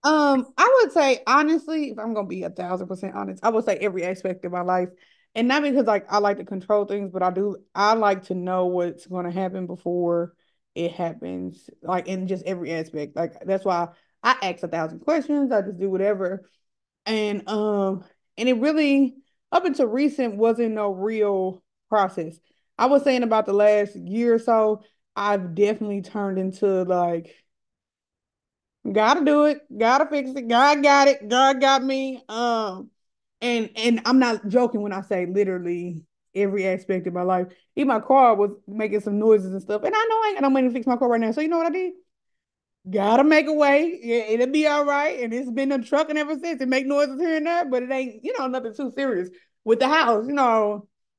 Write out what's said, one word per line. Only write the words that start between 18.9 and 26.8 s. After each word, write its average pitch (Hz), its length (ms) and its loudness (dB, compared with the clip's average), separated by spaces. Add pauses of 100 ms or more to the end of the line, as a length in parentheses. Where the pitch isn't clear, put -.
up 359 140 2
until 277 220 0
recent, 254 500 -2
wasn't 226 380 0
no 208 160 -2
real 196 720 -2 (260)
process. 185 500 -2 (380)
I 226 100 2
was 277 160 4
saying 254 200 2
about 220 220 2
the 202 80 -2
last 208 420 4
year 214 400 0
or 226 40 2
so, 220 440 2 (320)
I've 196 400 -2
definitely 202 460 0
turned 196 380 -4
into, 190 440 0